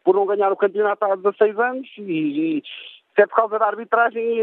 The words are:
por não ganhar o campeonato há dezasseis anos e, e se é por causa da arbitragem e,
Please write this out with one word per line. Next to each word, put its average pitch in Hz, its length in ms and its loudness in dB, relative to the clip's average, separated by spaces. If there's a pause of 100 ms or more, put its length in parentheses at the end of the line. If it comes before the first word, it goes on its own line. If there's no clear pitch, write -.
por 185 140 4
não 202 100 2
ganhar 202 240 0
o 196 60 0
campeonato 208 480 0
há 196 140 2
dezasseis 202 420 0
anos 254 380 -4
e, 160 640 -2
e - 40 -6 (500)
se 208 80 4
é 202 60 4
por - 80 -14
causa 214 240 0
da 220 60 2
arbitragem 226 580 -2
e, 233 200 -2